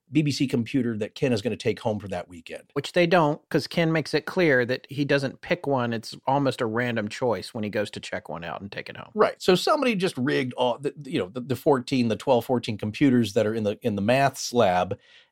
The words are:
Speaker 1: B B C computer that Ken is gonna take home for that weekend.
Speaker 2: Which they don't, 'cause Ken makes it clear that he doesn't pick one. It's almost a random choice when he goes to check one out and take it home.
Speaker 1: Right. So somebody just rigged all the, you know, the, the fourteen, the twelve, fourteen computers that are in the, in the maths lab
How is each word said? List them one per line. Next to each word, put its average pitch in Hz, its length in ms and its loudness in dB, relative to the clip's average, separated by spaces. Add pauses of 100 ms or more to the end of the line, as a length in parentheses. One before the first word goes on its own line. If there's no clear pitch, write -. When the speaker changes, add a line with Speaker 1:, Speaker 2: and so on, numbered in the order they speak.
(120)
Speaker 1:
B 151 120 2
B 147 80 0
C 139 160 0
computer 120 500 -2
that 104 160 -6
Ken 131 200 0
is 107 100 0
gonna 113 120 -2
take 104 260 -2
home 107 180 -2
for 104 80 -10
that 90 200 -6
weekend. 82 360 -16 (100)
Speaker 2:
Which - 200 -6
they 175 120 4
don't, 165 440 4
'cause 147 180 0
Ken 165 240 0
makes 156 240 -2
it 147 100 0
clear 139 400 2
that 127 240 -4
he 139 160 -4
doesn't 135 360 0
pick 175 260 -4
one. 123 260 0
It's 113 220 -8 (100)
almost 135 360 0
a 127 40 0
random 113 440 -2
choice 110 440 -2
when 110 100 -4
he 104 60 -2
goes 104 220 -2
to - 80 -10
check - 280 -10
one 80 160 -10
out - 180 -8
and 98 100 -12
take - 180 -12
it - 80 -14
home. - 160 -16
Speaker 1:
Right. - 260 2
So - 140 4
somebody 269 420 2
just 180 220 -2
rigged 135 360 0
all 123 260 0
the, 139 240 -6
you 139 160 -4
know, 92 80 -2
the, 120 140 -10
the 127 140 -4
fourteen, 127 520 2
the 110 80 0
twelve, 120 300 2
fourteen 117 320 -2
computers 117 560 2
that 110 120 4
are 107 80 0
in 110 100 -2
the, 104 200 0
in 110 120 0
the 101 60 -2
maths 127 500 2
lab 95 460 2 (340)